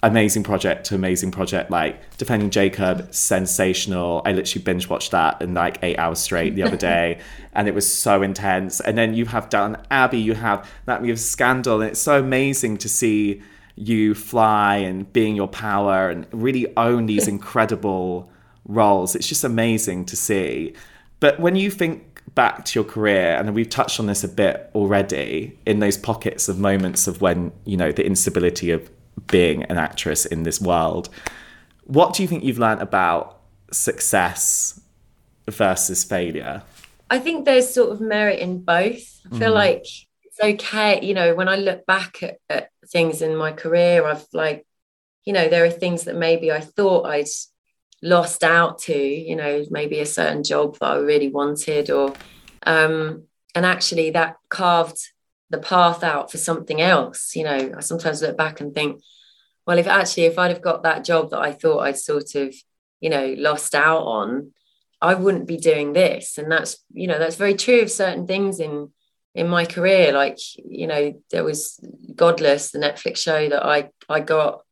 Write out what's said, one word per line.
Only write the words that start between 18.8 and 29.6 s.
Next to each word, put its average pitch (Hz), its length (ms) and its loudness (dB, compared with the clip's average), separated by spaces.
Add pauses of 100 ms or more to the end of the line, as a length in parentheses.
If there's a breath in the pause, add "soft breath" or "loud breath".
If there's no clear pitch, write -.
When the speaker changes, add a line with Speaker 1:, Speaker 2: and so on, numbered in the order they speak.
Speaker 1:
It's - 120 -4
just - 160 -2
amazing 113 640 0
to - 100 -10
see. 82 580 -2 (460 loud breath)
But 143 200 4
when 175 160 2
you 196 160 0
think - 500 -6 (140)
back - 300 2
to - 140 -2
your 104 80 0
career, 98 520 2
and 104 160 -4
we've 113 160 -2
touched - 280 -2
on 110 60 0
this 101 180 -2
a 95 40 -4
bit - 480 0
already 98 920 -2
in 107 140 2
those 101 180 2
pockets - 500 -4
of 95 120 -4
moments 95 480 0
of 90 140 -4
when, 87 300 2 (140)
you 101 100 -4
know, 85 160 0
the - 140 0
instability 90 640 0
of 80 180 -2 (380)
being 87 380 2